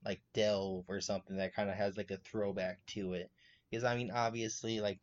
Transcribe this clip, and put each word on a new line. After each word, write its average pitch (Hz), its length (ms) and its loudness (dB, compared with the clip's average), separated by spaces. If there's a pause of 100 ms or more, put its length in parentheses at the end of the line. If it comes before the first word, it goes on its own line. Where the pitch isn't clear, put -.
like, 101 200 -4 (100)
delve 98 560 2
or 98 120 -2
something 95 360 -2
that 95 180 -2
kinda 101 180 0
has, 101 240 0
like, 101 140 -4
a 95 60 -2
throwback 95 720 -2
to 92 260 -2
it. 90 180 -4 (400)
'Cause, 117 120 -2
I 120 120 4
mean, 120 160 -2
obviously, 113 680 0
like, 101 220 0